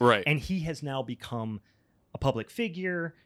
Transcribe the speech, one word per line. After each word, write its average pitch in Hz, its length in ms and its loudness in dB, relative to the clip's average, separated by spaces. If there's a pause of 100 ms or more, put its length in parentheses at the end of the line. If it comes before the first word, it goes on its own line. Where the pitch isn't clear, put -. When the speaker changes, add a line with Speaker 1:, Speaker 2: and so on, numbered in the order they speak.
Speaker 1:
Right. 113 240 8
Speaker 2:
And 147 140 2
he 185 220 -2
has 160 200 -6
now 135 220 -2
become 113 580 -6 (540)
a - 20 -10
public 117 320 0
figure. 180 640 -4 (120)